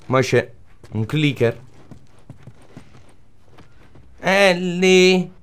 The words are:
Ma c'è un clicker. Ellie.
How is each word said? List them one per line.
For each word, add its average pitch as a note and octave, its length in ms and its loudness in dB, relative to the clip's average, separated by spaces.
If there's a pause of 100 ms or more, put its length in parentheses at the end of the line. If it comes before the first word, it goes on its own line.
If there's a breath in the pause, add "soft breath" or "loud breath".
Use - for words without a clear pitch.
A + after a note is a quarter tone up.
Ma C3 140 0
c'è B2 300 0 (420)
un A2 120 -4
clicker. B2+ 560 -2 (2500)
Ellie. F#3 1080 2 (120)